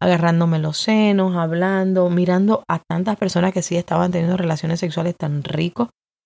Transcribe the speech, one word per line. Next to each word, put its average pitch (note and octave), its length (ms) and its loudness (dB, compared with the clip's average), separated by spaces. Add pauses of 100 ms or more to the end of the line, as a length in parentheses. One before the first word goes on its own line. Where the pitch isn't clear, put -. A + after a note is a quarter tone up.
agarrándome E3+ 580 2
los D#3 200 -4
senos, G3+ 580 2
hablando, F#3 760 0
mirando F3+ 580 2
a E3 120 -2
tantas F#3 360 -4
personas F#3 360 0
que F3+ 100 -2
sí F3 140 -4
estaban F3 340 0
teniendo F3 260 0
relaciones E3 440 -2
sexuales E3+ 360 -4
tan D3 280 -4
rico. E3+ 460 -4 (360)